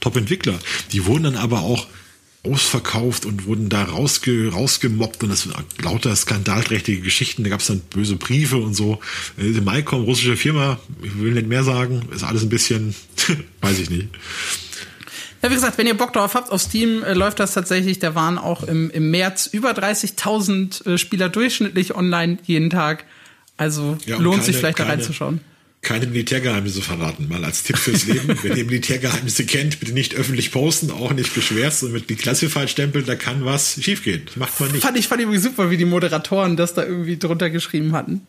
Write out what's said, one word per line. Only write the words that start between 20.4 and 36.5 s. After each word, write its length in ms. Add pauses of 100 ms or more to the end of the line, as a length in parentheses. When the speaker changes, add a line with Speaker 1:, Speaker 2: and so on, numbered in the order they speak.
Speaker 2:
äh, 120
Spieler 300
durchschnittlich 680
online 520
jeden 240
Tag. 340 (540)
Also 480
Speaker 1:
Ja, 100
und 80
Speaker 2:
lohnt 200
sich 100
Speaker 1:
keine, 60
Speaker 2:
vielleicht 180
da 60
Speaker 1:
keine, 140
Speaker 2:
reinzuschauen. 420 (420)
Speaker 1:
keine 240
Militärgeheimnisse 720
verraten, 480
mal 160
als 180
Tipp 140
fürs 300
Leben. 320
Speaker 2:
<laughs> 40
Speaker 1:
Wenn 140
ihr 80
Militärgeheimnisse 800
kennt, 340
bitte 140
nicht 220
öffentlich 380
posten, 380
auch 220
nicht 220
geschwärzt 480
und 100
mit 160
Declassified 640
stempeln, 340
da 100
kann 300
was 360
schiefgehen. 440
Das 120
macht 220
man 140
nicht. 100
Speaker 2:
Fand 140
ich, 100
fand 140
ich 60
übrigens 180
super, 260
wie 60
die 80
Moderatoren 720